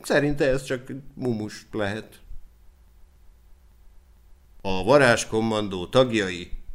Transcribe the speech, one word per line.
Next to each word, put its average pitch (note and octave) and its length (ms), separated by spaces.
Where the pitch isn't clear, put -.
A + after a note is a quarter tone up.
szerinte D3 420
ez C#3 180
csak B2 280
mumus A2 580
lehet. G#2+ 480
A F#2+ 220
varázskommandó A2 1040
tagjai G#2 640